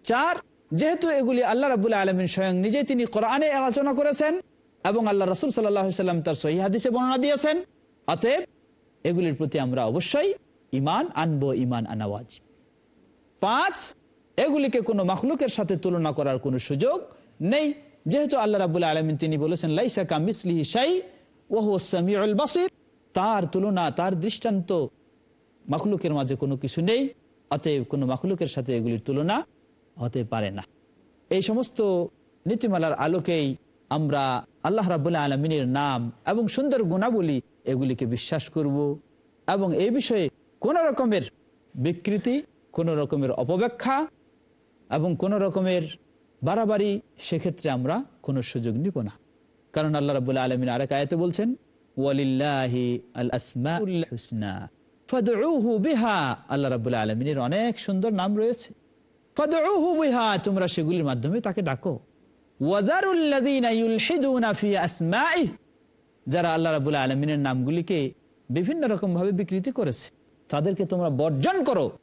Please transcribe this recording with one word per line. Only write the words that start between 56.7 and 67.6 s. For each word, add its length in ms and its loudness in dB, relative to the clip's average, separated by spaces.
রাব্বুল 220 -2
আলামিনের 460 0
অনেক 400 -2
সুন্দর 340 -2
নাম 240 0
রয়েছে, 360 -2
"ফাদউহু 680 2
বিহা", 420 2
তোমরা 240 2
সেগুলির 360 0
মাধ্যমে 380 0
তাকে 200 -2
ডাকো। 380 -2
"ওয়াদারুল্লাযিনা 1080 2
ইউলহিদুনা 840 2
ফি 240 0
আসমাইহি", 680 0
যারা 260 2
আল্লাহ 200 2
রাব্বুল 220 0
আলামিনের 440 0
নামগুলিকে 760 0